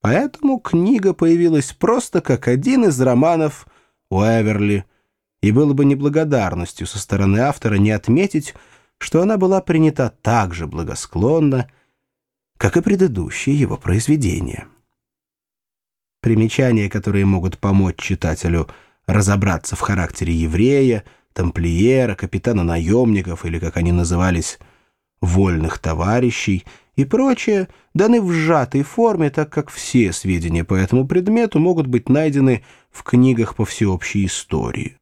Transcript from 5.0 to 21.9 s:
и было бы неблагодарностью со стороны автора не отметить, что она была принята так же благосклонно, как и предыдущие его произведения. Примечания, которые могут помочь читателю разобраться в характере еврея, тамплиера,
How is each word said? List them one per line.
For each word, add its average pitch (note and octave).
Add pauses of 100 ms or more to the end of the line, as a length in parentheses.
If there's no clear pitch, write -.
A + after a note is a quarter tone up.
и G#2
было C#3+
бы C#3
неблагодарностью C#3
со -
стороны G2
автора A2+
не G#2
отметить, D3 (440)
что -
она G#3
была F#3+
принята D#3 (100)
так G#2+
же E2
благосклонно, A#2 (880)
как G#2
и E3+
предыдущие D3
его B2
произведения. A2+ (1500)
Примечания, A2+
которые G2
могут F#2
помочь G2
читателю E2+ (380)
разобраться G2+
в -
характере F2
еврея, A2 (280)
тамплиера, F#2+